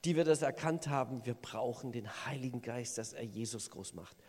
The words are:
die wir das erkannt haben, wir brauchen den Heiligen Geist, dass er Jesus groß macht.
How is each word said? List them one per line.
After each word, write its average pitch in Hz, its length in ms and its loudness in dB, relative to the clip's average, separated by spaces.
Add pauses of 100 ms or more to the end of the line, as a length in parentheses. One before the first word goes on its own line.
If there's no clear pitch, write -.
die 170 120 6
wir 165 80 8
das 156 180 8
erkannt 156 460 2
haben, 131 360 0
wir 120 100 0
brauchen 113 560 -4
den 113 180 -4 (180)
Heiligen 131 340 -2
Geist, 117 380 -4
dass 110 140 -4
er - 120 -6
Jesus 110 460 -4
groß - 240 -10
macht. 82 220 -12 (120)